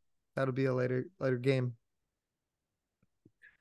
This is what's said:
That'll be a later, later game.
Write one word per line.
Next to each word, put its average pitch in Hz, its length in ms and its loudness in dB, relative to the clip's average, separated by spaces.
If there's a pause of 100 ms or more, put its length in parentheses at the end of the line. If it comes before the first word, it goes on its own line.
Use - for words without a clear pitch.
(360)
That'll 135 180 0
be 135 120 0
a 131 80 0
later, 127 340 0 (120)
later 131 180 0
game. 127 360 0 (1900)